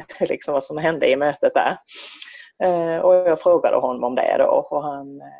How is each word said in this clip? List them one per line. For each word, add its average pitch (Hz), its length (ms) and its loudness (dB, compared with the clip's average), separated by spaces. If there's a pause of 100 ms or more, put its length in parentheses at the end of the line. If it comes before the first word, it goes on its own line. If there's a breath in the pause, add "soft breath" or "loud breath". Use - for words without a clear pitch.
<laughs> - 180 -18
liksom - 340 -4
vad 135 100 -2
som 151 140 -12
hände 156 340 0
i 131 40 4
mötet 143 380 0
där. 139 240 0 (840 loud breath)
Eh, 170 380 0
och 185 140 6
jag 175 260 2
frågade 170 360 4
honom 127 260 -2
om 123 120 -2
det - 240 2
då 139 320 2
och 147 120 -4
han, 139 380 -10
eh, 139 60 -20 (120)